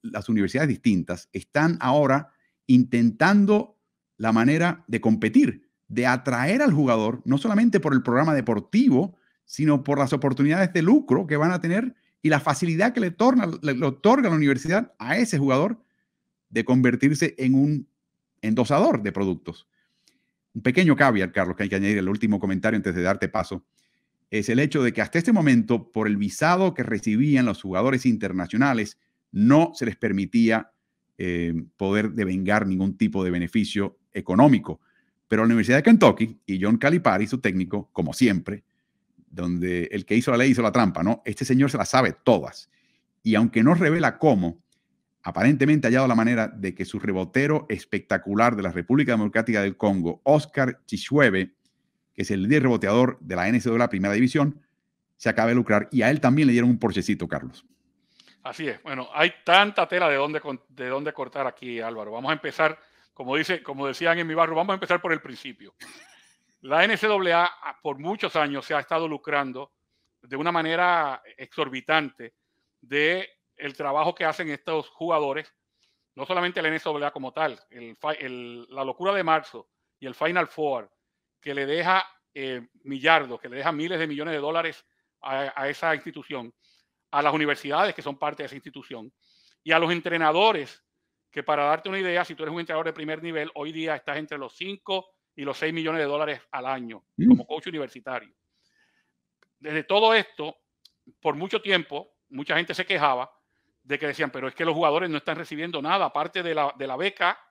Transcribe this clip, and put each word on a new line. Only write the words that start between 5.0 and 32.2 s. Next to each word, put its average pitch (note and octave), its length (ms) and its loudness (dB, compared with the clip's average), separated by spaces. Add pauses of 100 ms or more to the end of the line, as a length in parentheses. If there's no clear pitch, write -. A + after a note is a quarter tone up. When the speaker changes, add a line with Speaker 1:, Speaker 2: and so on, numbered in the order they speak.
Speaker 1:
competir, A2 680 2 (200)
de A#2+ 180 -2
atraer C3 560 0
al C4+ 100 4
jugador, A#2+ 540 2
no C3 100 2
solamente G3+ 440 2
por D3 120 0
el C3 100 4
programa D3 320 2
deportivo, C#3+ 840 2 (260)
sino D3 380 0
por C#3 160 -2
las C3+ 140 2
oportunidades D3 600 2
de F3 100 2
lucro F#3+ 440 4
que D3 100 -2
van D#3 140 2
a F3+ 100 -2
tener G3+ 340 -2 (280)
y D#3 80 2
la D#3 100 4
facilidad E3+ 520 0
que A#3+ 80 -2
le F3+ 100 0
torna, A3+ 380 2 (120)
le, C#3+ 140 -2
le C#3+ 120 0
otorga G#3+ 440 2
la D#3+ 60 2
universidad D#3 640 0
a C3+ 200 -4
ese A3 200 0
jugador C#3 440 0 (680)
de A2+ 160 -2
convertirse B2+ 720 2
en C3 180 2
un C#3+ 340 2 (520)
endosador B2+ 600 2
de G2+ 100 -4
productos. F#2 560 -4 (840)
Un A2 80 -10
pequeño C#3 340 4
caveat, G#2+ 340 4
Carlos, F2+ 260 -2
que A2 60 -4
hay G2 60 -2
que G2 80 -2
añadir, G2+ 220 2
el F#2+ 100 0
último G#2 320 0
comentario G2+ 360 0
antes F2 180 -2
de F2 80 -2
darte F#2+ 260 0
paso, - 380 -6 (640)
es G#2 180 -4
el A#2 100 2
hecho D3 240 0
de A#2 100 2
que A2 80 -4
hasta G#2+ 180 -2
este E3+ 140 0
momento, B2 600 2
por A2 140 -2
el G#2 100 0
visado E3+ 580 0
que C3 80 -6
recibían A#2+ 640 2
los G2+ 160 -4
jugadores A#2 420 0
internacionales, G#2+ 960 0 (320)
no C#3+ 440 6
se C3 120 -6
les G#2 100 -6
permitía, A2+ 760 0 (460)
eh, E2+ 360 -2 (220)
poder G2+ 360 0
devengar G2 540 0